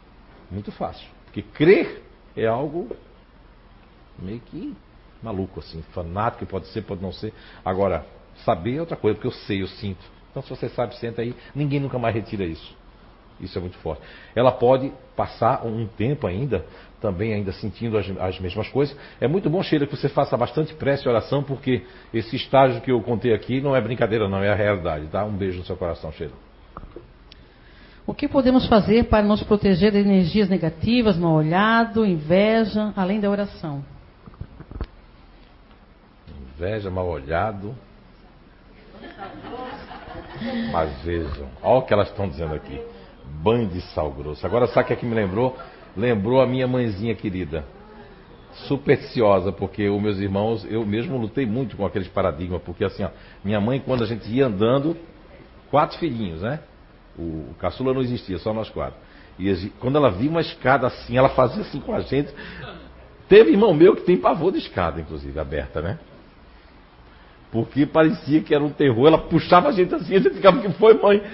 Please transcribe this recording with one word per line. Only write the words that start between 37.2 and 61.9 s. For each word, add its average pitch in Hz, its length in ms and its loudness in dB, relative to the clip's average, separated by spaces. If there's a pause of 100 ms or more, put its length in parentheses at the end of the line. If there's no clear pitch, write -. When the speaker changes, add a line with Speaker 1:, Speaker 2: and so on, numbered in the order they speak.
Speaker 1:
Mas 76 320 -4
vejam, 76 460 -6 (120)
olha 117 180 6
o 127 40 0
que - 100 -4
elas 101 160 4
estão 98 200 -6
dizendo 78 260 -6
aqui. - 260 -10 (600)
Banho 113 240 2
de 90 140 -6
sal 78 320 -4
grosso. 71 340 -8
Agora, 113 220 2
sabe 127 160 2
o - 20 -10
que - 60 -2
é 117 40 -2
que - 100 -6
me 117 80 -2
lembrou? 113 420 0 (400)
Lembrou 117 440 2
a 127 60 6
minha 127 220 0
mãezinha 113 460 -2
querida. 87 500 -6 (1040)
Supersticiosa, 110 800 2
porque 101 380 -2
os 101 120 0
meus 104 180 -2
irmãos, 101 520 -2
eu 110 160 -2
mesmo 120 320 -2
lutei 120 260 -4
muito 110 320 -4
com 98 80 -4
aqueles 92 240 -4
paradigmas, 87 540 -2
porque 92 220 -6
assim, 98 180 -4
ó, 90 80 -6 (340)
minha 104 160 0
mãe, 123 200 0
quando 127 240 -2
a - 20 -2
gente 104 240 -6
ia 131 160 2
andando, 127 500 2 (720)
quatro 151 280 0
filhinhos, 113 420 -4
né? 131 200 -4 (580)
O, 80 320 -8
o 80 80 -18
caçula 127 360 -2
não 135 80 0
existia, 110 360 -4
só 110 140 -4
nós 110 160 -6
quatro. 69 300 -8 (400)
E 95 120 0
a 95 40 2
gente, 90 260 -6
quando 131 160 0
ela 139 140 4
via 101 180 0
uma 165 120 0
escada 131 460 0
assim, 120 300 -6
ela 135 140 6
fazia 135 320 2
assim - 180 -10
com 226 140 -6